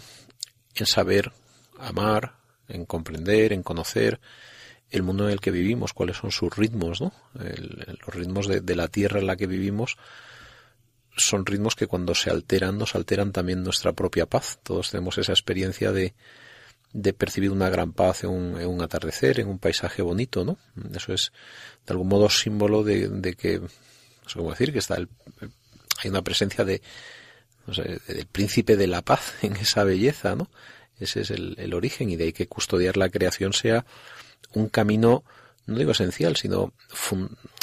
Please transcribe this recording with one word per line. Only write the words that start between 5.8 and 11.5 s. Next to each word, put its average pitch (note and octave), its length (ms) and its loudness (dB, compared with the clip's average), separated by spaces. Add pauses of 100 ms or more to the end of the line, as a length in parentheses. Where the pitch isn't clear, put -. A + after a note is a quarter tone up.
cuáles F2+ 240 -2
son G#2+ 140 -6
sus - 240 -2
ritmos, G2+ 460 0
¿no? F3 120 -4 (260)
El, - 680 -12
los - 100 -10
ritmos F#2 320 -4
de, G2 140 2
de F2+ 140 -2
la E2+ 120 0
tierra G2+ 320 2
en G2 80 0
la F#2+ 80 0
que F#2+ 120 -2
vivimos G2 500 -2 (1160)
son G2 300 0
ritmos G2+ 300 -2